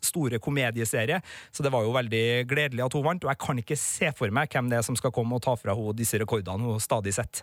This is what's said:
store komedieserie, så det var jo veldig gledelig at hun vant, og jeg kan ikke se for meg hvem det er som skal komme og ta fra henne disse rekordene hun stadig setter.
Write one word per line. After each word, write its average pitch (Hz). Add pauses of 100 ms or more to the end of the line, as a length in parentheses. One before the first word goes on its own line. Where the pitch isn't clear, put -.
store 127
komedieserie, 123 (280)
så -
det 139
var 113
jo -
veldig 120
gledelig 135
at 127
hun 147
vant, 170
og 127
jeg -
kan 139
ikke 135
se -
for 110
meg 139
hvem 123
det 120
er 117
som 127
skal 127
komme 120
og 123
ta 127
fra 101
henne 107
disse 110
rekordene 101
hun 117
stadig 104
setter. -